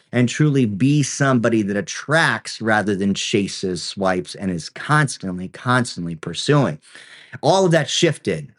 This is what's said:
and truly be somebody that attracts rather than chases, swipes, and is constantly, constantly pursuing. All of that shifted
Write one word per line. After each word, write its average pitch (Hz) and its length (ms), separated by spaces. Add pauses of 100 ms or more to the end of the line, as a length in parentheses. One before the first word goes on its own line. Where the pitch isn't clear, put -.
(120)
and 120 160
truly 139 380
be 131 380
somebody 120 580
that 101 160
attracts 139 840
rather 107 360
than 98 160
chases, 92 680
swipes, 92 540
and 95 160
is 82 160
constantly, 95 800
constantly 101 680
pursuing. 90 640 (640)
All 190 240
of 170 60
that 156 180
shifted 143 680